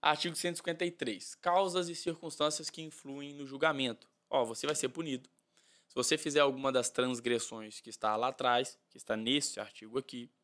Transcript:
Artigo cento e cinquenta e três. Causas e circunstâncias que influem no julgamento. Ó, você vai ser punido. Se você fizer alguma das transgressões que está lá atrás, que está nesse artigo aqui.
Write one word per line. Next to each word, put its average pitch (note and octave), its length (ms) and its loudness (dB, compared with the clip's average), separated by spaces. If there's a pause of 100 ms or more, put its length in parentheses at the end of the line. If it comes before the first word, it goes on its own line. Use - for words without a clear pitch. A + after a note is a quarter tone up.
Artigo D3+ 320 2
cento F3 220 -2
e - 20 -8
cinquenta E3+ 260 -2
e F3 60 0
três. A2+ 460 -6
Causas F3+ 520 2
e E3+ 60 -6
circunstâncias D#3 720 -2
que - 140 -12
influem C#3+ 500 -12
no C#3+ 140 -10
julgamento. C3+ 640 2 (180)
Ó, C3+ 160 4
você A2+ 220 -6
vai D3+ 80 2
ser D3 140 0
punido. C3+ 420 -6 (560)
Se - 80 -20
você B2+ 240 2
fizer D3 220 2
alguma C3+ 300 4
das B2+ 200 2
transgressões A#2 880 -2
que - 80 -18
está G#2+ 260 -2
lá A2+ 140 2
atrás, B2+ 500 2 (120)
que - 80 -20
está - 180 -2
nesse B2 420 0
artigo A2 400 -8
aqui. B2 320 -10 (140)